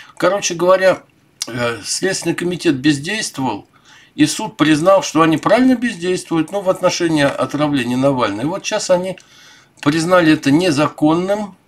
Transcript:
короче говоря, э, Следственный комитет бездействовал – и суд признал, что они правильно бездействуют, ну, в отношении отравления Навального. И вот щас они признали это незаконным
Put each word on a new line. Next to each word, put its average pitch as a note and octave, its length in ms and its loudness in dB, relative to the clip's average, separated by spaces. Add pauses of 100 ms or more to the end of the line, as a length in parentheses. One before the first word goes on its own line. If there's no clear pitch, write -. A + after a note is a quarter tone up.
(160)
короче F#3 380 -2
говоря, F3+ 480 2 (440)
э, A#2+ 380 -4
Следственный E3+ 500 -4
комитет E3+ 420 -2
бездействовал – C#3 920 -4 (500)
и D3+ 80 4
суд G3+ 300 -6
признал, D#3+ 480 4
что D#3 180 0
они D#3+ 140 4
правильно B3 400 4
бездействуют, F3+ 760 -4
ну, G3 100 -4
в F#3 80 -2
отношении E3+ 540 0
отравления C3 720 -2
Навального. B2 460 0
И C#3+ 60 -2
вот G3 180 -6
щас G#3 240 -4
они F3+ 260 0 (640)
признали E3 520 2
это D3 180 0
незаконным E3+ 1040 0 (140)